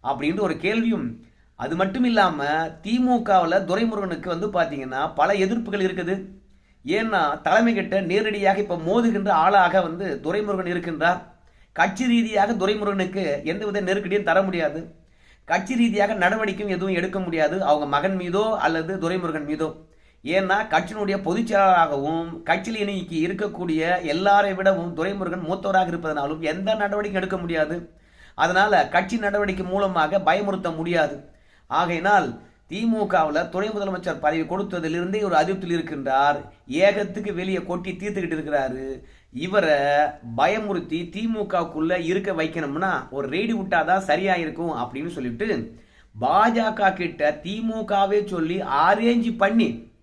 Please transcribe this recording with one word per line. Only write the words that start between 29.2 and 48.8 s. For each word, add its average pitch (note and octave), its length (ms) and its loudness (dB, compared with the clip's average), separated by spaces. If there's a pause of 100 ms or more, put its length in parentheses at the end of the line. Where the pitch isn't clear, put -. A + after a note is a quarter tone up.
மூலமாக F#3 540 0
பயமுறுத்த F#3 560 0
முடியாது. D#3+ 540 -2 (380)
ஆகையினால், E3+ 760 2 (280)
திமுகவுல F#3 800 0
துணை F#3+ 200 -2
முதலமைச்சர் F3+ 500 -4
பதவி D#3 220 0
கொடுத்ததிலிருந்தே F3+ 840 -4
ஒரு F3+ 120 0
அதிருப்தியில் E3+ 440 0
இருக்கின்றார். C#3+ 720 0 (180)
ஏகத்துக்கு G3 680 2
வெளியே F3+ 300 -4
கொட்டி F3+ 280 -6
தீர்த்துக்கிட்டு F3+ 460 -4
இருக்கிறாரு. C3+ 640 -2 (300)
இவரை D#3+ 460 2 (600)
பயமுறுத்தி E3+ 720 0
திமுகவுக்குள்ள F3+ 880 -2
இருக்க F#3+ 320 -2
வைக்கணும்னா D#3+ 800 -4
ஒரு C3+ 200 -6
ரெய்டு G#3 220 -2
விட்டாதான் F#3 460 0
சரியா F#3 380 0
இருக்கும் E3 360 -4
அப்படின்னு B2+ 360 -6
சொல்லிட்டு, B2 720 -6 (420)
பாஜக G#3+ 720 2
கிட்ட D3+ 500 -2
திமுகவே G3+ 840 0
சொல்லி F3 360 -2
அரேஞ்ச் A3+ 760 2